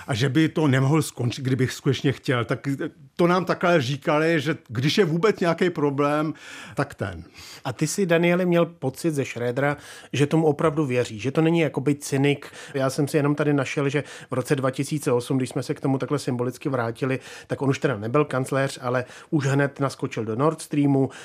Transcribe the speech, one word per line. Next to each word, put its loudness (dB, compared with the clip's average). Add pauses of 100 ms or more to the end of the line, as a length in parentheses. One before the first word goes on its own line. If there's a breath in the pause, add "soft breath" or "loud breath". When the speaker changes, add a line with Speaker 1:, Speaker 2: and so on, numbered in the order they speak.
Speaker 1:
a -2
že 0
by 4
to 0
nemohl 4
skončit, -4
kdybych 0
skutečně 0
chtěl. -2
Tak -4 (480)
to 4
nám 4
takhle 2
říkali, 2
že -2 (120)
když 0
je 6
vůbec 2
nějaký 2
problém, 0 (400 loud breath)
tak -4
ten. -8 (400 loud breath)
Speaker 2:
A -4
ty -2
jsi, -2
Danieli, 4
měl 4
pocit -4
ze 0
Schrödera, -2 (360 loud breath)
že 2
tomu 2
opravdu 2
věří, -2
že -4
to 0
není 4
jakoby 0
cynik. 0 (280 loud breath)
Já 0
jsem 0
si -2
jenom 2
tady 2
našel, 0
že 0 (260 loud breath)
v -6
roce 0
dva 0
tisíce -2
osm, 0
když -2
jsme -4
se -6
k -12
tomu 0
takhle -2
symbolicky -4
vrátili, -2 (260 loud breath)
tak -6
on 4
už 0
teda 0
nebyl 2
kancléř, -2
ale -2 (260 loud breath)
už 2
hned 2
naskočil -4
do -4
Nord 2
Streamu, 2 (140 loud breath)